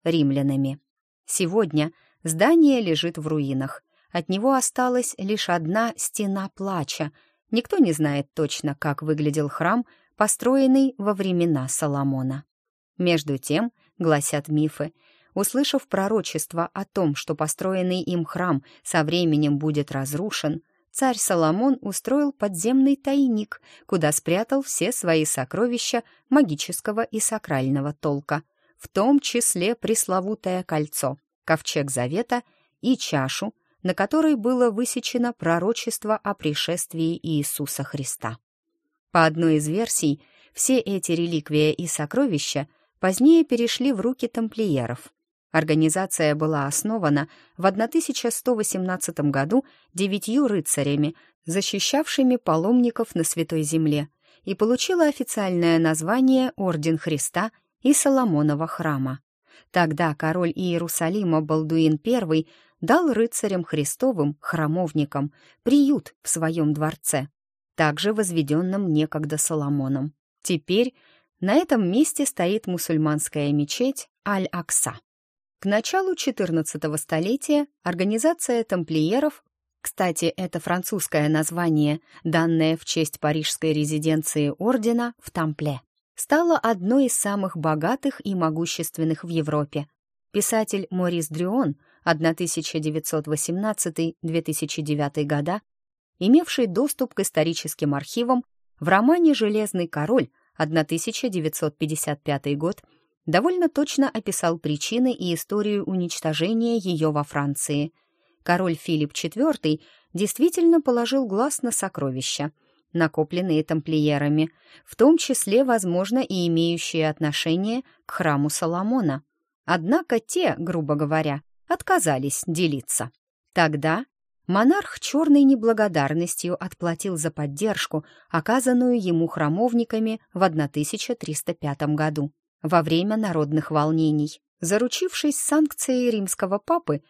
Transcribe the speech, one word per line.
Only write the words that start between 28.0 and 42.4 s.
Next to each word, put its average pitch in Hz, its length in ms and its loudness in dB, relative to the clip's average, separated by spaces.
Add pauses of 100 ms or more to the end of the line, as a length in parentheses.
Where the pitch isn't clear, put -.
в - 120 -20
том 262 320 4
числе 233 540 0
пресловутое 190 880 -2
кольцо, 151 520 -4 (280)
ковчег 151 460 -2
завета 160 520 -2 (400)
и - 160 2
чашу, 143 560 -4 (280)
на 180 120 0
которой 311 400 2
было 247 360 2
высечено 240 640 -2
пророчество 202 840 0
о 202 180 -4
пришествии 165 880 -4
Иисуса 147 600 -4
Христа. 123 540 -8 (760)
По 170 120 6
одной 160 320 2
из 151 100 -2
версий, 156 560 -2 (300)
все - 260 2
эти 196 340 -2
реликвии 156 600 0
и 175 140 -6
сокровища 160 840 -2 (320)